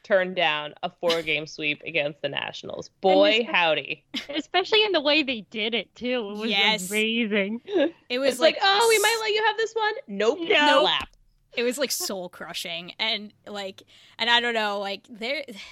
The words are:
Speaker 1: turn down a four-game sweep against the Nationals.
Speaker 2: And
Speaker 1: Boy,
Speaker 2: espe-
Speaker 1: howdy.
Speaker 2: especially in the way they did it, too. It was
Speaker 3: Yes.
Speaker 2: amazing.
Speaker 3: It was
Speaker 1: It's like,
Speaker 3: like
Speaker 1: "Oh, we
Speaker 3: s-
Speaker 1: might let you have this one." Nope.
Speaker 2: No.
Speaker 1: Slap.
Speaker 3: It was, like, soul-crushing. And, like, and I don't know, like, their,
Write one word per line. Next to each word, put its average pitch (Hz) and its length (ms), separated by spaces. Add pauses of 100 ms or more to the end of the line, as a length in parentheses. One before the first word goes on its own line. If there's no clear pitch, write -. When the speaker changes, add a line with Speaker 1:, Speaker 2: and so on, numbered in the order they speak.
Speaker 1:
turn 185 300
down 151 400 (100)
a 180 60
four-game 160 580
sweep 147 380
against 151 360
the 143 60
Nationals. - 640
Speaker 2:
And - 100 (140)
Speaker 1:
Boy, 202 260
Speaker 2:
espe- 233 140
Speaker 1:
howdy. 156 500 (320)
Speaker 2:
especially 370 480
in 427 80
the 330 80
way 294 240
they 240 260
did 220 240
it, 220 220
too. 240 380
It 208 60
was 220 100
Speaker 3:
Yes. 202 400
Speaker 2:
amazing. 214 720 (480)
Speaker 3:
It 247 100
was 269 120
Speaker 1:
It's - 100
like, 311 140
Speaker 3:
like - 100
Speaker 1:
"Oh, 403 240
we 453 80
Speaker 3:
s- 403 40
Speaker 1:
might 427 200
let 440 100
you 427 140
have 427 100
this 440 180
one." 440 200 (160)
Nope. 214 320
Speaker 2:
No. 294 400
Speaker 1:
Slap. 156 260 (480)
Speaker 3:
It 240 80
was, 247 140
like, 277 140
soul-crushing. 175 1080
And, 214 320 (160)
like, 202 360 (360)
and 226 100
I 240 120
don't 233 140
know, 208 240
like, 202 280
their, 254 380 (260)